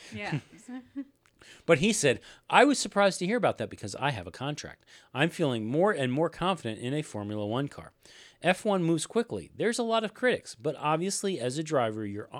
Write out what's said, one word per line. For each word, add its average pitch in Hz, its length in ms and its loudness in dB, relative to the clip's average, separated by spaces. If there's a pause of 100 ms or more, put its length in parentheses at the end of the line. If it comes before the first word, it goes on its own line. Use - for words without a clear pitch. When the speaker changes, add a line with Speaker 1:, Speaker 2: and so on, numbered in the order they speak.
(120)
Speaker 1:
Yeah. 202 280 -4 (280)
Speaker 2:
<laughs> 254 120 -10 (840)
But 165 120 6
he 185 140 4
said, 123 280 2 (280)
"I 208 160 10
was 285 140 6
surprised 202 420 2
to 180 60 -2
hear 220 100 0
about 156 220 2
that 104 120 -4
because 98 260 -10
I 135 140 0
have 95 160 -6
a 90 60 -12
contract. - 520 -10 (300)
I'm 143 160 2
feeling 123 360 0
more 160 260 2
and 131 200 0
more 160 180 0
confident 160 500 -4
in 123 140 -4
a 151 80 -2
Formula 104 440 -6
One 127 220 -2
car. - 240 -16 (500)
F 180 220 0
one 196 180 2
moves 165 240 2
quickly. 110 480 -4
There's 208 240 -2
a 247 40 -2
lot 226 220 0
of 208 100 -8
critics, - 400 -2
but 135 240 -4
obviously 170 600 0
as 127 200 -2
a 165 40 -2
driver, 117 440 0
you're, 101 220 -8 (120)